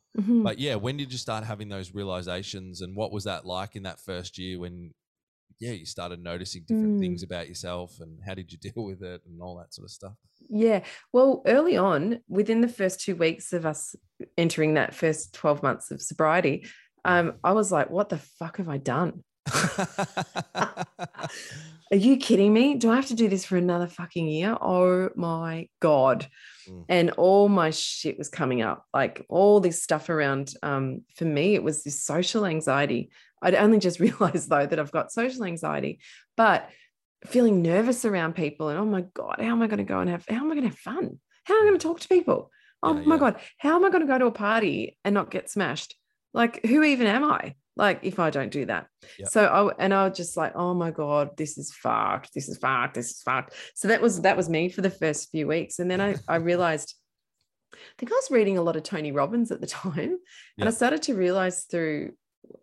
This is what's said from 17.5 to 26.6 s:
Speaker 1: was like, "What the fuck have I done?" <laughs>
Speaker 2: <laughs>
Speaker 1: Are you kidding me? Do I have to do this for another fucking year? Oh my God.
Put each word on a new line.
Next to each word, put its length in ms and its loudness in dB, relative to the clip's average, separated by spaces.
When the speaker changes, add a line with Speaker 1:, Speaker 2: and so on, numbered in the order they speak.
Speaker 1:
was 180 2
like, 200 0
"What 180 -2
the 100 -4
fuck 380 -14
have 120 -6
I 100 -4
done?" 440 -4
<laughs> 0 -
Speaker 2:
<laughs> 1080 -6
Speaker 1:
Are 60 4
you 220 6
kidding 340 4
me? 220 6
Do 160 2
I 60 4
have 100 0
to 80 -6
do 140 4
this 180 -2
for 100 0
another 300 2
fucking 420 -6
year? 320 -2
Oh 560 2
my 520 -6
God. 460 4